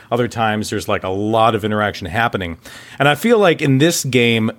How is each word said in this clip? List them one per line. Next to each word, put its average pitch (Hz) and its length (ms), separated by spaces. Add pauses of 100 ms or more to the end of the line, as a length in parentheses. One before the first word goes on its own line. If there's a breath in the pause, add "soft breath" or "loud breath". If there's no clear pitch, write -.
Other 120 160
times 107 440
there's, 104 180
like, 95 160
a 95 60
lot 110 440
of 104 120
interaction 104 400
happening. 98 500 (420 loud breath)
And 139 120
I 143 40
feel 226 240
like 170 220
in 139 160
this 160 300
game, 117 520